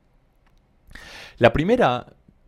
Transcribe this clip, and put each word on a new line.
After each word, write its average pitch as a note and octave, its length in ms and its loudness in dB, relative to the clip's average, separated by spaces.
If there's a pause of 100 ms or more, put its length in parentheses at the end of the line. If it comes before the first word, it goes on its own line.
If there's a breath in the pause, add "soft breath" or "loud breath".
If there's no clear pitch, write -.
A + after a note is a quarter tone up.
(1400 loud breath)
La A#2+ 140 4
primera, D3+ 600 -2 (340)